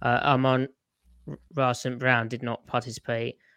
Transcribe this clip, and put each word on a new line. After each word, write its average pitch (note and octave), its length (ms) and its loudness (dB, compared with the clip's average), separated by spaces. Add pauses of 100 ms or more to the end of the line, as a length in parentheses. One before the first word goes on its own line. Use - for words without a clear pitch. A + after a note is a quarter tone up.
Uh, A#2+ 220 2
Amon-Ra C3 1500 -2
Saint B2 260 -6
Brown B2 280 2
did B2 140 -6
not A#2+ 240 -6
participate A#2 720 -4 (200)